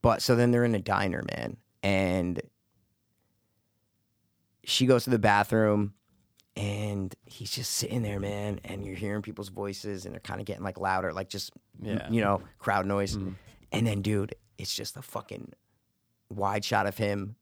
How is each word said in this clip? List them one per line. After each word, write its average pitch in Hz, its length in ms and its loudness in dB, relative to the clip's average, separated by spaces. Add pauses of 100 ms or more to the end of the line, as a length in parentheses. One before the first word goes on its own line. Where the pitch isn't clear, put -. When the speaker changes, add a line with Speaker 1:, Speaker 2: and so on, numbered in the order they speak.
Speaker 1:
But 113 180 6
so 123 160 6
then 120 140 6
they're 120 160 4
in 117 80 2
a 104 60 0
diner, 95 440 0 (100)
man. - 220 -6 (260)
And 92 600 2 (2250)
she - 220 2
goes 123 180 6
to 131 60 -2
the 117 80 4
bathroom, 104 760 4 (640)
and 101 580 -4 (100)
he's - 260 -12
just - 220 -6
sitting 123 300 -2
there, 101 160 -2
man. 101 460 -4
And 101 200 -8
you're 95 120 -8
hearing 101 260 -4
people's 104 260 -10
voices, 101 560 -8
and - 100 -10
they're - 60 -12
kinda 101 240 -8
getting, 98 200 -8
like, - 140 -6
louder, 92 340 0
like, 95 160 -6
just, - 240 -8 (280)
Speaker 2:
Yeah. 110 300 -4
Speaker 1:
you 113 100 4
know, 101 220 4 (160)
crowd 98 280 0
noise. 101 300 0
Speaker 2:
Mm. 95 180 -6 (380)
Speaker 1:
And 113 140 2
then, 101 160 0
dude, 101 320 0 (240)
it's - 160 -6
just - 220 -8
a 139 60 -14
fucking - 500 -12 (760)
wide 101 340 -2
shot 104 220 2
of 101 100 -4
him 101 460 -2